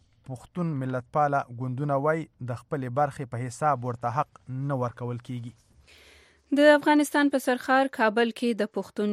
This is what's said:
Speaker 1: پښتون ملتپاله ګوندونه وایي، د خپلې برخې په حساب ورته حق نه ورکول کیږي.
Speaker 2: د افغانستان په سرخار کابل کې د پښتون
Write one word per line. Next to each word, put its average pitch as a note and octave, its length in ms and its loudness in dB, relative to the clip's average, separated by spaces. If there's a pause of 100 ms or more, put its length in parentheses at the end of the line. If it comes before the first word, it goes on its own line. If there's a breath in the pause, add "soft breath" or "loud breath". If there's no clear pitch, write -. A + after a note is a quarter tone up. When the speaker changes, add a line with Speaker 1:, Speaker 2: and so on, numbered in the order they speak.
(260)
Speaker 1:
پښتون E3 440 -6 (120)
ملتپاله C3+ 580 -2 (220)
ګوندونه C3+ 420 -2
وایي، D#3+ 180 0 (280)
د A#2 100 -8
خپلې B2+ 380 -8
برخې C#3+ 340 -2
په B2 160 -6
حساب C3+ 400 -2
ورته A#2+ 300 -4
حق - 220 -6 (200)
نه C#3 220 -4
ورکول A#2+ 440 -6
کیږي. A#2+ 260 -12 (1000 soft breath)
Speaker 2:
د D4 240 8
افغانستان D4 580 4
په C4 140 -2
سرخار C4 500 2
کابل A3+ 400 2
کې A#3 240 -2
د G#3 160 -4
پښتون G#3 340 -4